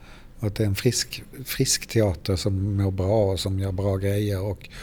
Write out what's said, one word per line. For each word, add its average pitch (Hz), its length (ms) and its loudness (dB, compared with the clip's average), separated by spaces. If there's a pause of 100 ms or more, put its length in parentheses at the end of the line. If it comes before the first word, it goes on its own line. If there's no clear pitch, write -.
(400)
Och 107 80 -2
att 101 80 -2
det 110 80 0
är 104 40 4
en 98 80 2
frisk, - 480 0 (220)
frisk - 420 0
teater 98 480 2
som 98 420 0
mår 98 140 2
bra 95 400 2
och 92 80 0
som 95 200 -2
gör 98 120 0
bra 95 260 0
grejer 101 440 0
och, 101 280 -6 (140)